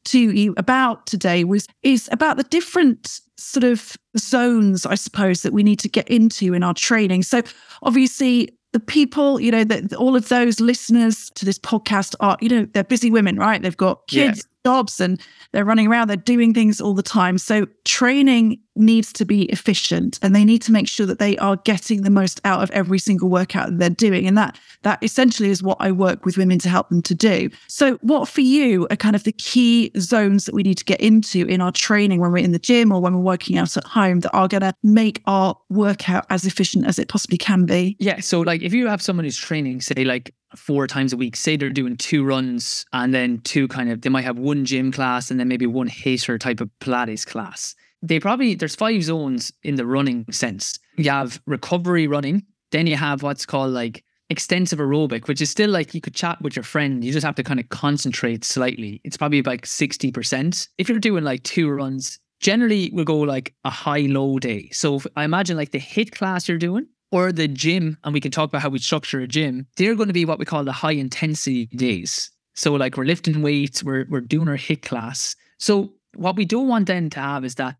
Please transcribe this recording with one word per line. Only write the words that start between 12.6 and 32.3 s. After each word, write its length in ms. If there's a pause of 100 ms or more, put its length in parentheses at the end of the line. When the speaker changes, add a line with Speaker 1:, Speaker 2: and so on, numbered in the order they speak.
Speaker 1:
they're 100
busy 260
women, 280
right? 220
They've 160
got 340
Speaker 2:
Yeah. 180
Speaker 1:
kids, 180 (180)
jobs, 340
and 220 (320)
they're 120
running 220
around, 220
they're 80
doing 380
things 260
all 140
the 80
time. 340
So 300 (180)
training 760 (180)
needs 360
to 140
be 180
efficient, 800
and 120
they 80
need 200
to 100
make 160
sure 160
that 140
they 180
are 200
getting 440
the 100
most 340
out 180
of 80
every 280
single 300
workout 400
that 100
they're 120
doing. 360
And 120
that, 200 (240)
that 200
essentially 480
is 120
what 180
I 120
work 320
with 140
women 220
to 100
help 180
them 140
to 120
do. 360 (180)
So 300
what 280
for 140
you 500
are 60
kind 180
of 100
the 80
key 640
zones 480
that 80
we 80
need 160
to 80
get 140
into 460
in 140
our 100
training 500
when 120